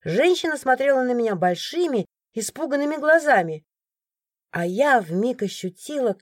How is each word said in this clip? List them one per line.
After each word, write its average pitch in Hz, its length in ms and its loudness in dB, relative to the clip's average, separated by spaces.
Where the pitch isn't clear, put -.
Женщина 311 540 0
смотрела 262 460 2
на 247 100 0
меня 226 220 0
большими, 190 680 -2
испуганными 285 640 -4
глазами. 285 680 2
А 170 140 -4
я 240 360 4
вмиг 202 420 -2
ощутила, 226 800 -4